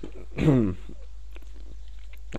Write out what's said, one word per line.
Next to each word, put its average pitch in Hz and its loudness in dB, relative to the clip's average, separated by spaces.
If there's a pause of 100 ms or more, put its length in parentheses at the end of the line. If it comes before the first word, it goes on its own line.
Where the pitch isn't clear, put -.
(360)
<clears throat> 120 6 (1600)